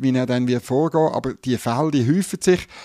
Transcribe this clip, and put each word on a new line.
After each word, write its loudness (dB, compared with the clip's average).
wie 0
er 0
dann 0
wird -2
vorgehen, 2
aber -4
die -2
Fälle, -2
die 2
häufen 0
sich 2